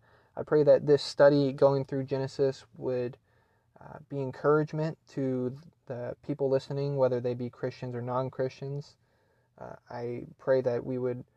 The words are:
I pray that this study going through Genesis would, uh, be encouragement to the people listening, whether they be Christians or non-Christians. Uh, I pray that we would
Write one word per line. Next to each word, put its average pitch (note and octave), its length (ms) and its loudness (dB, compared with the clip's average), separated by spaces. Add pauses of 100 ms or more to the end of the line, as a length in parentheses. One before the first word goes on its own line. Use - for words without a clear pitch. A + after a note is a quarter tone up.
(360)
I - 80 -6
pray D3+ 200 4
that C#3 240 6
this C#3+ 160 6
study C#3+ 480 4
going C#3 340 4
through C3+ 200 -6
Genesis C3+ 600 -2 (120)
would, B2+ 400 -6 (640)
uh, - 200 -18 (100)
be C#3 100 -8
encouragement D3+ 800 0 (120)
to B2+ 460 -4 (300)
the A#2+ 300 -10 (100)
people C#3+ 240 -2
listening, C#3 480 -2
whether B2+ 220 2
they B2 140 -2
be B2 160 -8
Christians B2+ 440 -8
or A#2+ 80 -6
non-Christians. C3 920 -6 (640)
Uh, - 160 -14 (140)
I A#2+ 340 -10 (160)
pray C3 220 2
that B2 220 0
we B2+ 140 -6
would B2 260 -4 (120)